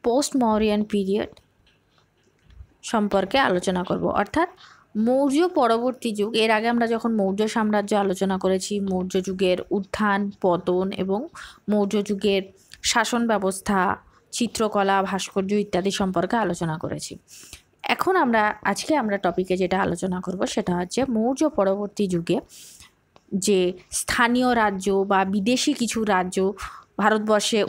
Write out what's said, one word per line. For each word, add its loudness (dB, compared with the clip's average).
পোস্ট 0
মৌরিয়ান 2
পিরিয়ড -2
সম্পর্কে 0
আলোচনা 0
করব, -4
অর্থাৎ 0
মৌর্য 2
পরবর্তী 0
যুগ। 0
এর 2
আগে 2
আমরা 2
যখন -2
মৌর্য 0
সাম্রাজ্য 0
আলোচনা 0
করেছি, 0
মৌর্য -2
যুগের 0
উত্থান, 0
পতন 2
এবং -2
মৌর্য 2
যুগের 0
শাসন 0
ব্যবস্থা, 0
চিত্রকলা, 0
ভাস্কর্য -4
ইত্যাদি 0
সম্পর্কে 0
আলোচনা -2
করেছি। -8
এখন 0
আমরা, 4
আজকে 0
আমরা 0
টপিকে 0
যেটা 0
আলোচনা -2
করব -6
সেটা -2
হচ্ছে -2
মৌর্য 2
পরবর্তী 0
যুগে 0
যে 2
স্থানীয় 0
রাজ্য 0
বা 2
বিদেশি 0
কিছু -2
রাজ্য 0
ভারতবর্ষে 2